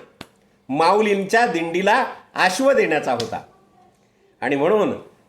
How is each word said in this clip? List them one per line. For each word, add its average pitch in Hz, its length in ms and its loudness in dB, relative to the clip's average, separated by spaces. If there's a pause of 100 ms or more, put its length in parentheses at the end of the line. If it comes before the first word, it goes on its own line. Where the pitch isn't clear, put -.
(680)
माऊलींच्या 196 760 2
दिंडीला 185 580 0 (300)
अश्व 190 380 2
देण्याचा 160 400 0
होता. 113 280 -4 (1000)
आणि 139 160 -2
म्हणून 170 360 0 (360)